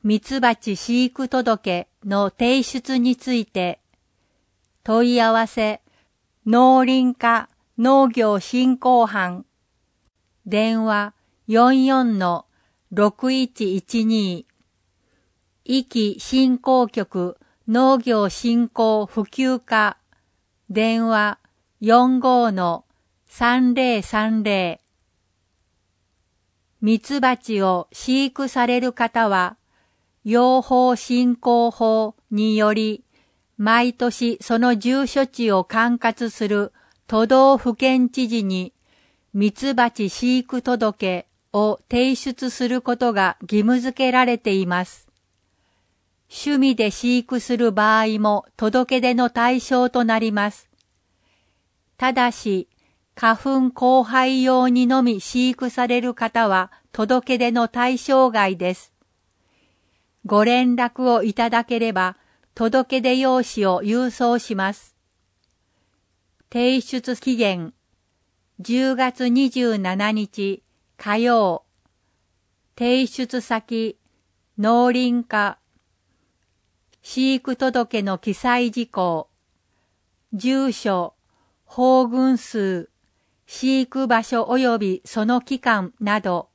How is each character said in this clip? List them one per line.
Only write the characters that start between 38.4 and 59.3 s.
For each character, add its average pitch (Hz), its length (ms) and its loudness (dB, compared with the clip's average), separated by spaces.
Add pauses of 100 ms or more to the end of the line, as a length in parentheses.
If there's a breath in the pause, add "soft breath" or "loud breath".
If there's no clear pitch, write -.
に、 185 280 -6 (640)
ミ 202 160 2
ツ 262 240 -4
バ 240 160 2
チ 202 180 -4
飼 247 300 -2
育 247 240 -6
届 208 640 -4 (260)
を 214 280 0 (100)
提 254 240 0
出 254 340 -8
す 247 200 -4
る 247 120 -2
こ 240 160 -4
と 240 160 0
が 214 300 0
義 208 200 0
務 240 180 2
付 254 160 -6
け 254 160 0
ら 254 120 4
れ 240 140 0
て 208 160 -2
い 190 140 -2
ま 180 160 -2
す。 - 240 -18 (1200)
趣 285 280 -2
味 262 180 2
で 214 160 0
飼 247 260 0
育 240 220 -4
す 240 160 -4
る 226 160 0
場 214 280 2
合 220 200 -2
も 208 260 0 (100)
届 254 420 0
け - 20 0
出 247 140 0
の 240 160 0
対 247 280 0
象 247 320 0
と 247 140 0
な 226 120 0
り 220 140 -2
ま 208 220 -2
す。 - 180 -20 (1300)
た 254 160 -2
だ 247 180 2
し、 196 380 -6 (520)
花 226 160 2
粉 262 380 0
交 254 340 4
配 262 360 0
用 254 240 2
に 247 180 2
の 262 160 2
み 233 180 0
飼 254 300 -2
育 247 200 -6
さ 247 180 -2
れ 247 120 0
る 240 140 -6
方 226 320 -2
は 190 240 0 (220 soft breath)
届 247 420 0
け 247 40 -2
出 240 120 0
の 233 160 0
対 247 300 -2
象 262 340 2
外 196 260 0
で 180 180 -4
す。 - 180 -16 (1300)